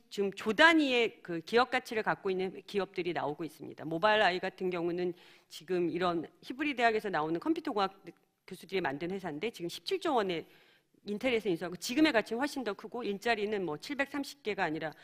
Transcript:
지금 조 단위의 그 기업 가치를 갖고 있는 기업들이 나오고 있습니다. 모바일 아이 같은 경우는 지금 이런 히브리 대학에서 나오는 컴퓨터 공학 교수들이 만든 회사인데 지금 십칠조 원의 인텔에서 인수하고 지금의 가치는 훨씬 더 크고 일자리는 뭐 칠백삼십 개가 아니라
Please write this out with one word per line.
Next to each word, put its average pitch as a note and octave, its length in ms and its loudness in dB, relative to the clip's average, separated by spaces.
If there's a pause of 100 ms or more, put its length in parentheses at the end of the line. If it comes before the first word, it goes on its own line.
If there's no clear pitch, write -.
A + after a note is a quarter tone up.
(100)
지금 G3 220 0
조 G#3+ 200 -2
단위의 C#4 720 6
그 E3+ 180 -6
기업 A#3+ 300 2
가치를 A#3+ 320 -2
갖고 F#3+ 280 0
있는 F#3 360 -2
기업들이 F#3 460 -4
나오고 D3 320 -4
있습니다. - 400 -12
모바일 G3+ 380 4
아이 F#3 160 4
같은 F#3 320 -2
경우는 F3 420 -2 (360)
지금 F3 420 -2
이런 E3+ 360 0 (160)
히브리 C#4+ 320 -4
대학에서 A3+ 340 2
나오는 E3 320 0
컴퓨터 D#4+ 320 -2
공학 G3 280 0 (460)
교수들이 F#3 340 -6
만든 D#3 300 -4
회사인데 F#3 400 -6
지금 E3+ 180 -10
십칠조 E4+ 460 -4
원의 F#3 320 0 (580)
인텔에서 A3 440 -2
인수하고 F3 260 -2
지금의 C#4+ 380 2
가치는 A3+ 260 2
훨씬 C#4 240 -2
더 G#3 120 -4
크고 A#3 280 -10
일자리는 G#3 640 -2
뭐 D3+ 120 -4
칠백삼십 C#4 680 -6
개가 G3 180 -2
아니라 D#3 300 -2 (120)